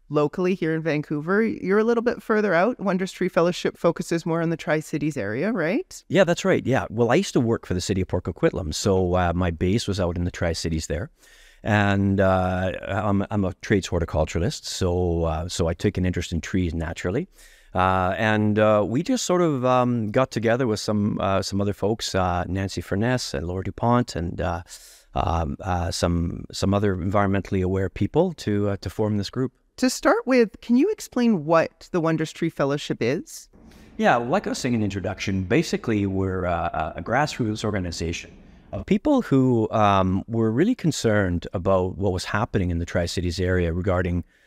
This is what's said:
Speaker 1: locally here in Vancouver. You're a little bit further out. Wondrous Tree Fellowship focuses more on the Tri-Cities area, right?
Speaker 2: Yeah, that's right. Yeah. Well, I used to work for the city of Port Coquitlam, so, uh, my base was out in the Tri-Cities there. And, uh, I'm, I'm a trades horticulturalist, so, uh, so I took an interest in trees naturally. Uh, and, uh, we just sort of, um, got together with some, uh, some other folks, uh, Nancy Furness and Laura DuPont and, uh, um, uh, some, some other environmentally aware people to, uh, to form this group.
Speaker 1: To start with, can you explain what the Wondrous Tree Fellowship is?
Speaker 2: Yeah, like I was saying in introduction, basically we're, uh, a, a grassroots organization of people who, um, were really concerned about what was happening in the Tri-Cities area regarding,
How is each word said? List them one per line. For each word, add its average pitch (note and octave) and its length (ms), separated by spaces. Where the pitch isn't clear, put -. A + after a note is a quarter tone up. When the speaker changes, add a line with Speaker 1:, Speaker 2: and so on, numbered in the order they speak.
Speaker 1:
locally D3+ 480
here D#3+ 180
in D#3+ 80
Vancouver. D#3 600
You're G#3 340
a A3 60
little A#3 180
bit A#3 220
further G#3+ 300
out. F#3 260
Wondrous F#3 320
Tree F#3 160
Fellowship E3+ 500
focuses E3+ 480
more E3 160
on E3 80
the E3 60
Tri-Cities D#3 600
area, B2 360
right? G#3 560
Speaker 2:
Yeah, F3+ 160
that's E3 200
right. C#3 220
Yeah. A2 240
Well, A2+ 220
I - 20
used F#3+ 200
to D#3 60
work A2+ 260
for - 80
the F2+ 60
city F#2+ 200
of F#2 80
Port F#2 160
Coquitlam, E2+ 500
so, F#2+ 400
uh, F2+ 180
my F2 200
base F#2 340
was G2+ 140
out F2 160
in F2 80
the F2 80
Tri-Cities E2 560
there. D2+ 200
And, G2 560
uh, F#2 520
I'm, G2 420
I'm G#2 140
a F2 180
trades G2+ 260
horticulturalist, E2 760
so, F2 580
uh, D#2+ 260
so E2+ 200
I E2 60
took G2+ 220
an F#2 80
interest F2+ 280
in E2 80
trees F2+ 340
naturally. F2 540
Uh, F#2 460
and, G#2+ 400
uh, G#2+ 260
we A#2 200
just B3+ 200
sort F3+ 180
of, C#3+ 220
um, B2 460
got B2+ 220
together A#2 340
with G#2+ 140
some, G#2 400
uh, F#2+ 200
some G2+ 200
other G2+ 120
folks, - 440
uh, F2+ 320
Nancy F#2+ 320
Furness A#2+ 520
and D2 140
Laura F2+ 160
DuPont A#2+ 540
and, E2+ 240
uh, F2 220
um, D#2+ 460
uh, F2 320
some, E2+ 580
some F#2+ 240
other G2+ 220
environmentally G2 680
aware F#2+ 260
people D#3+ 440
to, G#2 380
uh, G2 80
to - 120
form G#2+ 260
this G2+ 140
group. B2+ 220
Speaker 1:
To B3+ 120
start F4+ 380
with, A#3+ 360
can A#3+ 140
you D#4+ 140
explain A#3 540
what E3 480
the F3+ 80
Wondrous D#3+ 320
Tree E3 180
Fellowship C#3+ 500
is? - 480
Speaker 2:
Yeah, G3 180
like B2 320
I - 20
was - 80
saying B2 160
in A2 80
introduction, F#2+ 600
basically A2+ 600
we're, F#2+ 380
uh, E2+ 520
a, - 20
a E2+ 40
grassroots A2+ 600
organization F2+ 720
of - 140
people C4 340
who, B2+ 500
um, G2 580
were A2+ 220
really F3 240
concerned G#2 800
about F#2 460
what G2 120
was F#2 140
happening G2+ 460
in E2+ 80
the E2+ 80
Tri-Cities F2 520
area F2+ 340
regarding, F2+ 520